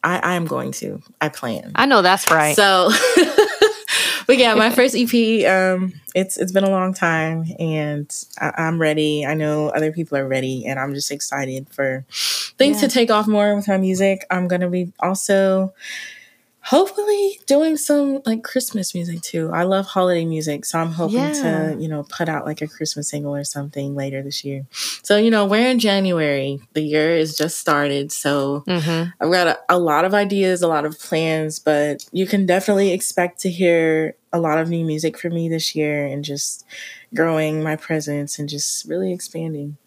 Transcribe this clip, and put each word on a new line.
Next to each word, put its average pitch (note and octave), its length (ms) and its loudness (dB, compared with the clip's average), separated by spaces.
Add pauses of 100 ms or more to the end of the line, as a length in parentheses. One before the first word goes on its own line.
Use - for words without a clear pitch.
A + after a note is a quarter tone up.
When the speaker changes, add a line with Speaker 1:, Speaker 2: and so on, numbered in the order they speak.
Speaker 1:
I, F3 160 2
I F3+ 140 0
am E3+ 120 -2
going C3 280 -4
to. G2 280 -10 (200)
I D#3 80 0
plan. A#2 460 -8
Speaker 2:
I B3+ 100 4
know B3+ 160 6
that's F3+ 280 4
right. D3+ 280 4
Speaker 1:
So, F#3+ 320 6 (260)
<laughs> - 1120 2
but C4 100 6
yeah, A#3+ 180 6
my G#3+ 140 4
Speaker 2:
<laughs> A#3 60 -2
Speaker 1:
first B3+ 200 4
E B3 120 2
P, A3+ 380 4
um, F#3 480 2 (200)
it's, F#3+ 240 -2
it's F#3 140 -2
been G3 140 2
a G3 40 2
long F#3 240 0
time E3 520 -2 (120)
and D3+ 560 -4 (280)
I, D3+ 160 -4
I'm E3 240 0
ready. D3+ 440 0
I C#3+ 80 -2
know D3+ 360 0
other D#3 240 -2
people D#3+ 240 -4
are C3+ 100 -2
ready C3 380 -4
and C3+ 140 -6
I'm C#3 140 -4
just C#3 180 -6
excited C#3 580 -8
for C3 360 -4 (520)
things D4 240 4
Speaker 2:
Yeah. C#4+ 80 2
Speaker 1:
to - 40 -4
take A#3 180 2
off G#3+ 160 2
more G#3 280 2
with G3+ 140 -2
my F#3+ 80 2
music. F#3+ 520 0
I'm F3+ 200 0
gonna F3+ 200 0
be F3+ 300 -2
also F#3+ 760 2 (920)
hopefully G4+ 800 2
doing D#4 300 4
some, C#4+ 500 0
like, A3+ 160 -2
Christmas A3+ 540 -4
music E3+ 260 -6
too. E3 320 -4
I E3 100 0
love F#3+ 220 2
holiday F3+ 380 0
music, D#3 400 -4
so - 160 -4
I'm E3 140 -2
hoping E3+ 240 -2
Speaker 2:
Yeah. D4 160 0 (400)
Speaker 1:
to, - 40 -8
you D#3+ 120 -6
know, D3 140 -6
put - 260 -6
out, D#3 160 -4
like, D#3 160 -6
a D#3 80 -6
Christmas D#3 400 -6
single D3 260 -6
or C#3+ 80 -6
something C#3+ 520 -8
later C3+ 280 -6
this C#3 220 -8
year. C#3 260 -6
So, - 460 -2
you A3 120 4
know, G#3+ 160 4
we're G#3+ 220 2
in B3+ 120 2
January. D#3+ 840 0 (100)
The D#3 100 -2
year D#3 360 2
is D#3 180 0
just D#3+ 240 -2
started, C#3+ 540 0
so C#3+ 520 -2
Speaker 2:
Mm-hmm. E3+ 440 -2 (100)
Speaker 1:
I've D#3 120 0
got F3+ 160 4
a, - 200 0
a F3+ 100 4
lot D#3+ 280 4
of F#3+ 80 0
ideas, G3 480 2
a E3+ 80 4
lot D3+ 160 0
of D3+ 120 -6
plans, D#3+ 640 -2
but D3 540 0
you F#3 120 0
can G3 200 2
definitely G3 480 2
expect F3+ 480 -2
to F#3+ 100 0
hear E3 640 2 (160)
a E3+ 80 0
lot D#3+ 180 0
of E3 120 0
new E3+ 160 -2
music D#3 320 -2
from E3+ 160 -6
me E3 160 -2
this D#3+ 260 -4
year D3+ 300 -2
and C#3+ 180 -6
just D3 420 -8 (480)
growing D#3 480 0
my D#3 140 -2
presence D3 640 -6
and D3 80 -6
just - 380 -6
really F#3 260 -4
expanding. D#3+ 640 -8 (120)